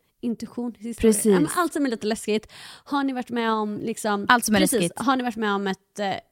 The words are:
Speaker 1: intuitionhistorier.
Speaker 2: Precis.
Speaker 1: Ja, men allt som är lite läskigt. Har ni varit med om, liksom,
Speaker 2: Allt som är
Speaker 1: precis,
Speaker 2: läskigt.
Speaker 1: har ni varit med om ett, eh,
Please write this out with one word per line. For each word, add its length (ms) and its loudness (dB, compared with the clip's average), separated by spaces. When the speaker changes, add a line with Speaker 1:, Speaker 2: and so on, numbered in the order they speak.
Speaker 1:
intuitionhistorier. 720 -8
Speaker 2:
Precis. 120 -2
Speaker 1:
Ja, 140 6
men 160 4
allt 180 0
som 120 0
är 40 0
lite 180 -4
läskigt. 400 -2
Har 200 -2
ni 100 -2
varit 160 -6
med 220 0
om, 260 -2
liksom, 520 -2
Speaker 2:
Allt 160 4
som 100 2
är 40 6
Speaker 1:
precis, 220 2
Speaker 2:
läskigt. 180 -2
Speaker 1:
har 160 0
ni 80 -2
varit 120 -6
med 180 -2
om 140 -2
ett, 320 -6
eh, 140 -2